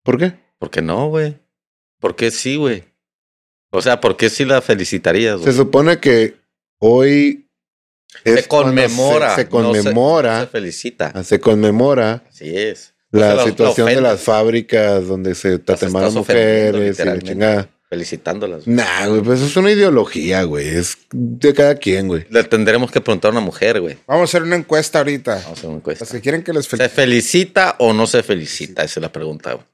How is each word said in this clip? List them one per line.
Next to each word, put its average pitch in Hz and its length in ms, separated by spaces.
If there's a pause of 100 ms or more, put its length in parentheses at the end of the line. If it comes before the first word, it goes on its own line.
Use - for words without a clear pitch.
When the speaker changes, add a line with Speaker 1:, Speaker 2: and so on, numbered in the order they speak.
Speaker 1:
¿Por 123 160
qué? 175 320 (120)
Speaker 2:
Porque - 200
no, 95 260
güey. 151 300 (640)
¿Por 90 160
qué 113 140
sí, 135 260
güey? 120 260 (880)
O 92 100
sea, 123 200
¿por 101 160
qué 110 120
sí - 140
la 131 180
felicitarías, 101 760
güey? 85 120
Speaker 1:
Se 123 80
supone 143 440
que 113 340 (440)
hoy 139 720 (760)
es 117 160
Speaker 2:
Se - 80
conmemora, 131 480 (320)
Speaker 1:
cuando - 0
se, 98 60
se - 20
Speaker 2:
no 127 80
se, - 40 (440)
Speaker 1:
conmemora. 127 460
Speaker 2:
no - 20
se 120 60
felicita. 90 680
Speaker 1:
Ah, 92 80
se 101 160
conmemora 113 880
Speaker 2:
Así 78 300
es. 104 360 (160)
Speaker 1:
la 107 180
Speaker 2:
No 104 40
se 101 60
la, 127 80
Speaker 1:
situación 117 400
Speaker 2:
la 117 80
Speaker 1:
de 131 60
Speaker 2:
ofendes. 123 120
Speaker 1:
las 98 100
fábricas 110 840
donde 95 260
se 95 180
Speaker 2:
Las 87 120
Speaker 1:
tatemaron 92 460
Speaker 2:
estás 107 140
ofendiendo, 107 560
Speaker 1:
mujeres - 20
y - 20
la 101 60 (260)
Speaker 2:
literalmente. 92 160
Speaker 1:
chingada. 101 380 (200)
Speaker 2:
Felicitándolas, 87 760
güey. 117 100
Speaker 1:
Nah, 98 320
güey, 107 140
pues 127 180
es 143 160
una 190 160
ideología, 104 720
güey. 73 240
Es 85 300 (160)
de 123 400
cada 143 220
quien, 95 340
güey. 85 200
Speaker 2:
Le 113 140
tendremos 113 480
que 131 80
preguntar 107 300
a - 20
una 117 80
mujer, 104 400
güey. 80 180 (100)
Speaker 3:
Vamos 160 160
a - 20
hacer 170 180
una 175 140
encuesta 156 420
ahorita. 135 360
Speaker 2:
Vamos 92 120
a 82 60
hacer - 140
una 78 100
encuesta. - 260
Speaker 3:
Los - 80
que 120 80
quieren 147 240
que 170 80
les 151 140
Speaker 2:
¿Se - 100
Speaker 3:
felicite. 123 260
Speaker 2:
felicita 170 800
o 117 140
no 110 140
se 117 160
felicita? 85 600
Esa 78 160
es - 20
la 80 120
pregunta, 76 400
güey. - 200